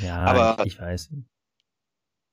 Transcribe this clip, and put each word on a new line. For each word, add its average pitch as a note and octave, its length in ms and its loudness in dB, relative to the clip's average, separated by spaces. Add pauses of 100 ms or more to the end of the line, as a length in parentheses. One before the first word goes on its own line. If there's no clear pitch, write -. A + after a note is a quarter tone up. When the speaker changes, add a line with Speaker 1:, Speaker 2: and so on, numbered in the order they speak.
Speaker 1:
ja, F2 220 -6
Speaker 2:
Aber A2 420 4
Speaker 1:
ich, F#2+ 80 -4
ich - 60 -20
weiß. F2+ 320 -8 (1200)